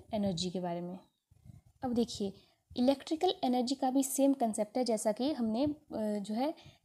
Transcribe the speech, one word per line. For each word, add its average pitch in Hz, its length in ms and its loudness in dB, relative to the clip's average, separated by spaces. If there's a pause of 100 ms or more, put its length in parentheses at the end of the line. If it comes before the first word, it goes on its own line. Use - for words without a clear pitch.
(140)
एनर्जी 190 360 0
के 180 100 -4
बारे 175 220 -4
में। 175 160 -8 (840)
अब 254 100 -4
देखिए 220 400 -2 (380)
इलेक्ट्रिकल 277 640 2 (100)
एनर्जी 247 320 2
का 269 160 0
भी 269 120 4
सेम 277 300 4
कॉन्सेप्ट 226 440 -2
है, 254 80 2
जैसा 220 260 0
कि 240 220 0
हमने, 233 300 0
अ, 302 60 2 (500)
जो 202 140 -6
है 262 200 0 (320)